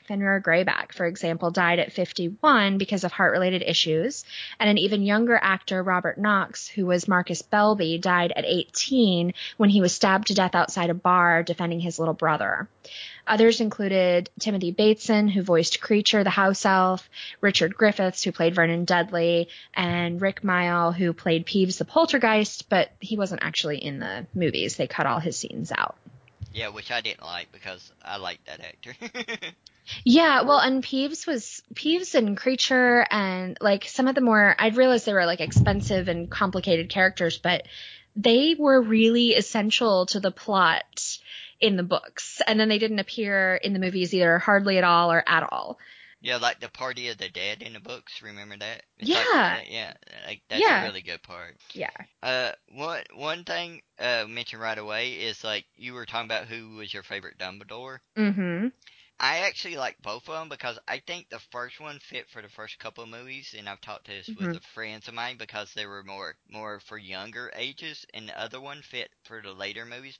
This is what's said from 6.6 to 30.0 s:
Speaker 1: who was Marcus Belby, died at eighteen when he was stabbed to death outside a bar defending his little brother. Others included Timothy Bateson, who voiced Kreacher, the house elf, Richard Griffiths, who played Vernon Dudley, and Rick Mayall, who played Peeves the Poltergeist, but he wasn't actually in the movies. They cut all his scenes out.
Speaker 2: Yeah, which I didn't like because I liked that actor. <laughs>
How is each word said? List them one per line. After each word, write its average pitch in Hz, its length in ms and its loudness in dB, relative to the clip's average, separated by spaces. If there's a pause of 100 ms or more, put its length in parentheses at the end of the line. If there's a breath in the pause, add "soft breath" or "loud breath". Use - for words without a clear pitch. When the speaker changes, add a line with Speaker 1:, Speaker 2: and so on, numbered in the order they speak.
Speaker 1:
who 196 200 -4
was 180 200 2
Marcus 180 360 0
Belby, 202 580 2
died 175 340 2
at - 100 -2
eighteen 180 880 2 (220 loud breath)
when 202 140 6
he 202 100 6
was 180 120 4
stabbed 196 360 2
to 208 60 0
death 185 220 2
outside 170 340 0
a 165 40 0
bar 175 500 4
defending 170 340 -2
his 170 220 -4
little 165 140 0
brother. 151 540 0 (600 loud breath)
Others 226 320 6
included 190 680 2 (100)
Timothy 185 320 -2
Bateson, 214 560 4
who 196 140 2
voiced 170 380 2
Kreacher, 208 440 2
the 190 60 2
house 196 360 2
elf, 185 420 2 (320 loud breath)
Richard 196 360 2
Griffiths, 202 480 2
who 180 80 -2
played 170 240 2
Vernon 170 280 2
Dudley, 170 640 2 (280 loud breath)
and 175 460 -2
Rick 196 220 -2
Mayall, 175 500 2
who 170 200 0
played 165 340 0
Peeves 185 320 0
the - 60 -2
Poltergeist, 233 840 2
but 185 300 2
he 214 180 -6
wasn't 196 280 -4
actually 151 340 -4
in 139 220 -8
the 98 340 -8
movies. 147 420 -2
They 131 120 -4
cut - 180 -4
all 147 140 0
his 175 160 -6
scenes - 340 -10
out. - 260 -4 (560)
Speaker 2:
Yeah, 110 180 -8
which 104 200 -14
I 120 100 -2
didn't 110 220 -10
like 87 300 -12
because - 400 -16 (120)
I 95 120 -10
liked 90 300 -10
that 78 140 -16
actor. 101 400 -18
<laughs> 233 540 -12 (500 loud breath)